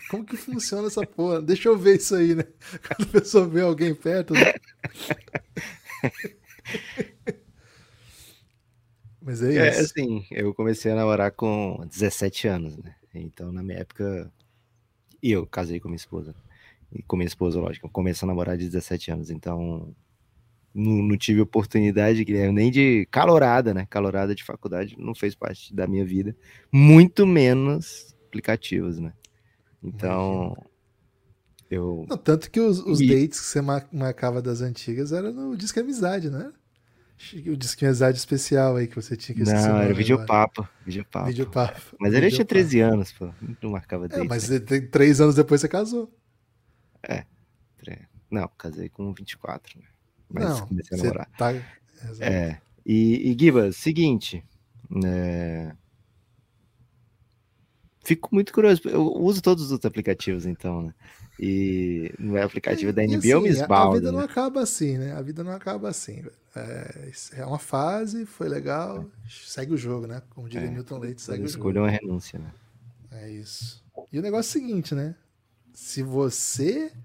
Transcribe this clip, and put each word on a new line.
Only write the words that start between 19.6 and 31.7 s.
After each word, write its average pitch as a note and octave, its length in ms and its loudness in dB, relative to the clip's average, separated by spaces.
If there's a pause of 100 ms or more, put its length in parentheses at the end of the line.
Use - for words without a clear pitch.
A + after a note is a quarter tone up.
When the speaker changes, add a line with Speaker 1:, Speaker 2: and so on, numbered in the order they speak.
Speaker 2:
não, G#2+ 200 2 (100)
não G#2 140 2
tive G#2+ 240 4
oportunidade, G#2+ 840 2
Guilherme, G2+ 300 2
nem A2+ 160 4
de B2+ 400 4
calorada, C3 640 6
né? F#2+ 160 -4
Calorada G2 460 -2
de - 80 -12
faculdade G2+ 560 -8
não A2+ 160 -8
fez G2+ 200 -4
parte - 400 -10
da F#2+ 120 -2
minha G2 180 0
vida, F#2+ 300 -4 (360)
muito D#3+ 560 10
menos C#3+ 880 2 (120)
aplicativos, F#2 720 -4
né? E2 140 -10 (720)
Então, F#2 640 -4
Speaker 1:
Imagino. - 160 -12 (1040)
Speaker 2:
eu F2 380 -4